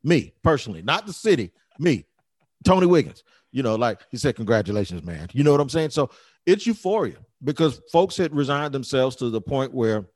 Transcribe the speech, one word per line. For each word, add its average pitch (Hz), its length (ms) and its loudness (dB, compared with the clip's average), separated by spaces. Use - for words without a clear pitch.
Me, 151 400 0
personally, 120 400 0
not 175 260 -4
the 190 40 -14
city, 151 400 0
me, 139 280 0
Tony 185 220 4
Wiggins. 175 360 2
You 131 120 -4
know, 110 120 0
like, 113 240 -2
he 131 40 -10
said, 120 220 -2
"Congratulations, 101 640 -2
man." 85 300 -12
You 135 100 0
know 147 80 6
what 143 80 4
I'm 143 80 0
saying? 156 220 -2
So 143 200 -2
it's 196 200 2
euphoria 196 520 -2
because 147 380 -2
folks 180 240 2
had 160 180 -2
resigned 143 400 -2
themselves 131 440 -2
to 123 120 -4
the 110 120 -4
point 135 320 -4
where 110 320 0